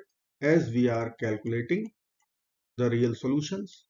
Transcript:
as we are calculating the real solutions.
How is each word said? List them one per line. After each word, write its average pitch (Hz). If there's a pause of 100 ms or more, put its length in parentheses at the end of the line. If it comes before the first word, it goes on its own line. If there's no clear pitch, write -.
(420)
as 143
we 123
are 117
calculating 120 (880)
the 123
real 117
solutions. 151